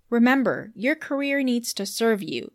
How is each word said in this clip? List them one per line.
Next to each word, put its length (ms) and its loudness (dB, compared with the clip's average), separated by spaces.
Remember, 640 2
your 220 0
career 480 -2
needs 300 -2
to 120 -6
serve 340 0
you. 340 -8